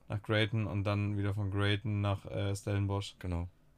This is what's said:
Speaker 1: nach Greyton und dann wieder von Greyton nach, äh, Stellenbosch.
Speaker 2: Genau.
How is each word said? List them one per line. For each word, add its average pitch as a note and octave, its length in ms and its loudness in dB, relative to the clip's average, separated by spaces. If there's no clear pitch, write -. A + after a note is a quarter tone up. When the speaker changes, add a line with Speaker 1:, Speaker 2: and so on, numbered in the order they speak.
Speaker 1:
nach A2 160 -4
Greyton A2 440 2
und G2 180 -2
dann G2+ 320 2
wieder G2+ 160 0
von G2+ 180 -2
Greyton G2+ 480 2
nach, G2+ 260 0
äh, G2+ 300 -2
Stellenbosch. G2+ 640 0
Speaker 2:
Genau. F2 300 -2